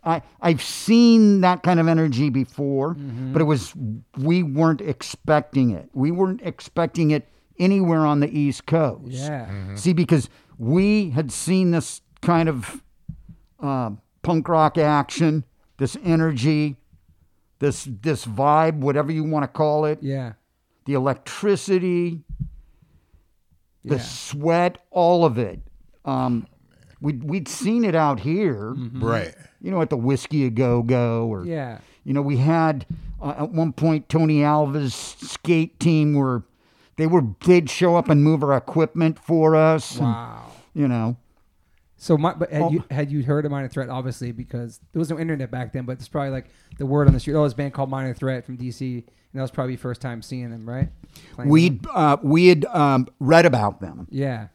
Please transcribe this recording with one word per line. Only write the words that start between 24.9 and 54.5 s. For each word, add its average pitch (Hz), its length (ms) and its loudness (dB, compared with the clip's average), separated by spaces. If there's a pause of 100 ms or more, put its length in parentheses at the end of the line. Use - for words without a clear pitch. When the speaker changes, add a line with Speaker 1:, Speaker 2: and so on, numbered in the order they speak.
Speaker 1:
all 175 340 4
of 120 120 0
it. 98 220 -6 (460)
Um, 127 420 -2 (520)
we'd, 143 240 -4
we'd 156 240 -6
seen 233 360 -2
it 180 120 0
out 143 240 2
here, 131 560 -2
Speaker 2:
Mm-hmm. 120 280 -8
Speaker 3:
Right. 113 320 -2 (260)
Speaker 1:
you 185 100 -6
know, 180 100 0
at 151 80 0
the 135 80 -2
Whiskey 135 480 0
A 123 40 0
Go 120 340 0
Go, 117 440 0
or 98 180 -6
Speaker 2:
Yeah. 139 340 -8 (240)
Speaker 1:
you 135 100 -6
know, 143 80 0
we 139 160 -2
had, 156 480 0 (360)
uh, 147 180 -8
at 156 120 -6
one 160 220 -2
point 156 360 0
Tony 156 340 2
Alva's 147 500 0
skate - 840 -4
team 151 340 2
were, 131 300 0 (540)
they 156 100 0
were, 170 160 4 (220)
they'd 175 240 6
show 175 260 2
up 170 140 2
and 147 140 6
move 151 200 4
our 143 120 2
equipment 160 640 0
for 160 360 4
us. 156 420 2
and, 143 100 -2
Speaker 2:
Wow. 117 380 -6 (280)
Speaker 1:
you 143 140 0
know. 120 300 -2 (800)
Speaker 2:
So, 160 200 2
my, 160 160 0
but 165 180 -4
had 151 120 -2
Speaker 1:
Oh. 170 80 0
Speaker 2:
you, 165 180 -2
had 143 220 -4
you 147 120 -2
heard 147 220 -2
of 147 60 -4
Minor 139 160 -6
Threat? 127 220 -8
Obviously, 127 420 -8
because 120 480 -12 (120)
there 165 80 -4
was 160 120 -4
no 156 80 -6
internet 147 320 -4
back 123 200 -8
then. 127 140 -8
But 127 80 -8
it's - 140 -14
probably, 139 240 -6
like, 131 160 -10 (320)
the 139 80 -6
word 143 200 4
on 135 60 10
the 123 60 0
street. 147 160 -6
Oh, 151 80 2
this 135 100 0
band 139 220 -6
called 135 160 -6
Minor 135 240 -6
Threat 131 280 -6
from 127 120 -12
D 123 160 -10
C, 127 240 -8
and 117 80 -12 (300)
that 135 100 -8
was 127 80 -8
probably 127 220 -6
your 117 60 -12
first 123 220 -10
time 117 220 -12
seeing 123 260 -12
them, 113 180 -14
right? 127 220 -4 (460)
Playing 143 160 0
Speaker 1:
We'd, 160 320 4
Speaker 2:
them? - 100 -12
Speaker 1:
uh, 151 300 2
we 165 240 6
had, 165 180 6
um, 135 420 2 (120)
read 165 260 6
about 107 360 2
them. 90 280 -14
Speaker 2:
Yeah. 127 460 -6